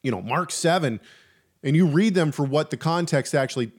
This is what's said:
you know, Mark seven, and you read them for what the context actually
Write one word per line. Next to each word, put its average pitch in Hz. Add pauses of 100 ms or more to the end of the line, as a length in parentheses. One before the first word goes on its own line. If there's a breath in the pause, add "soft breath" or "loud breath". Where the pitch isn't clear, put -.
you 131
know, 95
Mark 160
seven, 160 (640 soft breath)
and 139
you 180
read 180
them 165
for 143
what 147
the 131
context 160
actually 131